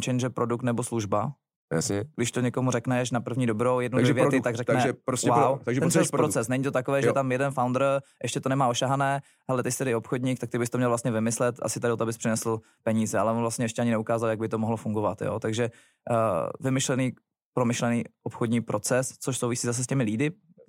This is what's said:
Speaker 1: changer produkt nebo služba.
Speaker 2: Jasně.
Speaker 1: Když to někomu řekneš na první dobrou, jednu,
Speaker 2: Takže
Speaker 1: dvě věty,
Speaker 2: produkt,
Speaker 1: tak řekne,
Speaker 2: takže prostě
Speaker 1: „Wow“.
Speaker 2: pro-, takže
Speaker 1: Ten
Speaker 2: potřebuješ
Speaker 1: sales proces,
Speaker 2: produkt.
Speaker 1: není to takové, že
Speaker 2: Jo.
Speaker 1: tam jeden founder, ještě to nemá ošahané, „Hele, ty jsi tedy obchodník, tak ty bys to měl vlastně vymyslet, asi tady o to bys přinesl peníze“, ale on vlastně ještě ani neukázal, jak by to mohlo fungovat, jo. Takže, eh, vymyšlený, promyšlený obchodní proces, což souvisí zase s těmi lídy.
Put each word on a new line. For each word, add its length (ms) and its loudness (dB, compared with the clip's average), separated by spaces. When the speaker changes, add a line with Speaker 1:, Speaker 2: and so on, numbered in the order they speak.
Speaker 1:
changer 260 0
produkt 320 -2
nebo 200 0
služba. 500 -2
Speaker 2:
Jasně. 300 0
Speaker 1:
Když 160 -2
to 100 -2
někomu 300 0
řekneš 400 0
na 100 0
první 260 -2
dobrou, 320 2
jednu, 180 0
Speaker 2:
Takže 160 4
Speaker 1:
dvě 100 2
věty, 60 0
Speaker 2:
produkt, 140 2
Speaker 1:
tak 120 -2
řekne, 180 0
Speaker 2:
takže 200 2
prostě 240 0
Speaker 1:
„Wow“. 100 6
Speaker 2:
pro-, 260 2
takže 160 0
Speaker 1:
Ten 60 2
Speaker 2:
potřebuješ 200 4
Speaker 1:
sales 40 -6
proces, 220 2
Speaker 2:
produkt. 160 -2
Speaker 1:
není 140 0
to 80 -2
takové, 300 0
že 60 4
Speaker 2:
Jo. 60 4
Speaker 1:
tam 180 0
jeden 200 0
founder, 500 2
ještě 160 -2
to 100 -2
nemá 180 2
ošahané, 540 0
„Hele, 140 0
ty 80 -2
jsi 60 -4
tedy 180 0
obchodník, 440 -2
tak 100 -6
ty 80 -2
bys 120 0
to 80 -2
měl 120 2
vlastně 220 0
vymyslet, 500 0
asi 180 -4
tady 140 0
o 40 -2
to 80 -2
bys 120 -2
přinesl 420 -2
peníze“, 360 0
ale 120 2
on 80 0
vlastně 260 -2
ještě 160 -2
ani 100 2
neukázal, 380 0
jak 100 0
by 100 -2
to 80 -2
mohlo 200 0
fungovat, 440 -2
jo. 180 -2
Takže, 240 -2
eh, 380 2
vymyšlený, 520 0
promyšlený 500 0
obchodní 380 -2
proces, 580 -2
což 180 -4
souvisí 300 -2
zase 160 -2
s 40 -4
těmi 160 0
lídy. 280 0